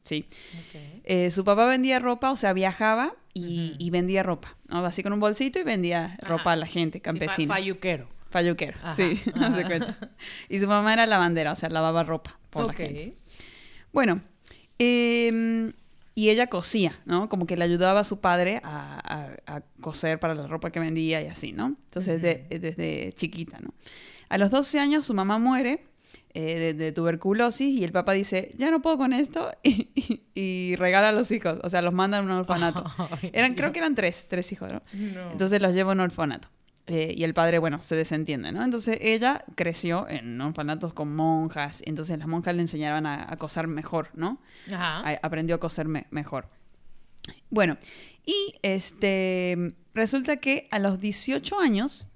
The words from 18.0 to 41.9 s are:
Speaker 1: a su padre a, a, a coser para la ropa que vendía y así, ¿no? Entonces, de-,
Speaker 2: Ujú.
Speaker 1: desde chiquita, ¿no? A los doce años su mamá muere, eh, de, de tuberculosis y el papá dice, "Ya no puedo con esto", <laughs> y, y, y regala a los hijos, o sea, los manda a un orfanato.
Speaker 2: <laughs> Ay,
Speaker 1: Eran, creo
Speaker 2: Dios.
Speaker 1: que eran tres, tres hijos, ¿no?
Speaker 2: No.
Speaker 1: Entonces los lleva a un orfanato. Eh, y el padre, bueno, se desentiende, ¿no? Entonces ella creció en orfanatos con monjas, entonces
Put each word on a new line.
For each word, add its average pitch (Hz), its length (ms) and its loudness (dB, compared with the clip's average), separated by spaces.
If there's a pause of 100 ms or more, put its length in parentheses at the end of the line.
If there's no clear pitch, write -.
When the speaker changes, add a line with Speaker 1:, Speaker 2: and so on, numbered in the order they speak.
Speaker 1:
a - 20 0
su 202 160 -4
padre 180 440 2
a, 143 720 -10 (100)
a, 147 100 -12
a 147 60 -8 (200)
coser 160 380 -2
para 160 160 0
la 143 120 -8
ropa 160 240 -6
que 170 100 -4
vendía 160 400 -2
y 151 60 -8
así, 156 260 -10
¿no? 233 140 -4
Entonces, 180 540 -4
de-, 170 300 0
Speaker 2:
Ujú. 165 80 -6
Speaker 1:
desde 165 540 -6
chiquita, - 480 -8
¿no? - 120 -12 (540)
A 190 100 -2
los 196 120 4
doce 277 300 2
años 285 260 2
su 247 80 -2
mamá 196 260 2
muere, 254 460 2 (500)
eh, 160 220 -2
de, 165 160 0
de 160 180 -2
tuberculosis 214 880 2
y 180 40 2
el 170 80 -2
papá 185 220 2
dice, 196 440 0
"Ya 277 140 2
no 320 100 2
puedo 320 160 2
con 269 160 2
esto", 285 440 -2
<laughs> - 60 -20
y, 226 300 4
y, - 300 -2 (100)
y 185 440 -2
regala 190 320 6
a - 20 6
los 226 180 2
hijos, 180 320 0
o 175 80 -4
sea, 175 140 2
los 175 100 2
manda 190 240 2
a 202 40 0
un 190 100 -2
orfanato. 180 520 0
Speaker 2:
<laughs> 170 380 -6
Ay, 180 120 -6
Speaker 1:
Eran, 247 200 4
creo 285 140 0
Speaker 2:
Dios. 294 60 -2
Speaker 1:
que 339 60 -6
eran 311 140 0
tres, 185 340 0
tres 180 240 -4
hijos, 190 220 -10
¿no? - 80 -8 (120)
Speaker 2:
No. 190 380 -8
Speaker 1:
Entonces 190 300 2
los 185 140 4
lleva 190 160 4
a - 20 2
un 190 60 2
orfanato. 165 500 -2 (380)
Eh, 160 280 -2
y 165 80 -2
el 160 120 0
padre, 170 240 4
bueno, 147 240 0
se 165 120 -4
desentiende, 151 560 -2
¿no? 175 140 -4
Entonces 226 340 0
ella 220 460 0 (100)
creció 170 540 -2
en 120 320 -8
orfanatos 156 520 -4
con 151 220 -6
monjas, 160 680 0
entonces 156 340 -4